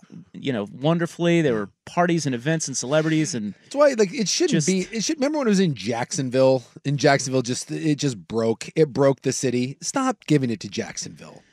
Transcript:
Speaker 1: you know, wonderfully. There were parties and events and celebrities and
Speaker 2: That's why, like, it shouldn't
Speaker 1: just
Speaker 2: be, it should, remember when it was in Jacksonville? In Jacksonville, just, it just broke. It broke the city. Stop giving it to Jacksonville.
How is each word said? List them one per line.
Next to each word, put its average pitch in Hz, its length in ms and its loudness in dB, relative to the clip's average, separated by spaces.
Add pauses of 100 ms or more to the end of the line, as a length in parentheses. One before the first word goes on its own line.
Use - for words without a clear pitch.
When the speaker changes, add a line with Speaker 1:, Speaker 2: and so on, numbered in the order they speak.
(340)
Speaker 1:
you 127 180 -6
know, 104 220 -4
wonderfully. 170 680 2
There 139 120 2
were 104 160 -4 (160)
parties 175 400 0
and 135 80 -2
events 151 340 -2
and 131 80 -8
celebrities 156 600 0
and 104 180 -6 (120)
Speaker 2:
That's - 100 -12
why, 285 220 6
like, 214 160 2
it 220 140 -2
shouldn't 330 240 0
Speaker 1:
just 156 160 2
Speaker 2:
be, 185 240 0
it 220 120 -4
should, 320 140 -4
remember 294 220 0
when 254 80 0
it 214 40 4
was 190 80 4
in 165 160 2
Jacksonville? 123 880 0 (200)
In 143 140 -2
Jacksonville, 131 460 2
just, 120 260 -6
it 156 260 -2
just 135 220 -2 (100)
broke. 113 480 -2
It 151 160 4
broke 139 300 2
the 131 120 0
city. 123 480 -2
Stop 262 440 -2
giving 135 240 2
it 110 120 -4
to 104 80 -12
Jacksonville. - 840 -12